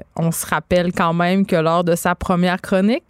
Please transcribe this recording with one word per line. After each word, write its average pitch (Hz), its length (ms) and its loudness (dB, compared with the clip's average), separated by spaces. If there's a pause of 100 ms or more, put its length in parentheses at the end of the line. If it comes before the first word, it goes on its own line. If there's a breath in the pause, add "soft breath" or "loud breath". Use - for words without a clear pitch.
(160)
On 165 160 0
se - 140 -8
rappelle 175 460 0
quand 170 220 0
même 180 320 2
que - 80 -2
lors 165 300 2
de 170 100 2
sa 175 220 -2
première 180 440 0
chronique, 208 500 0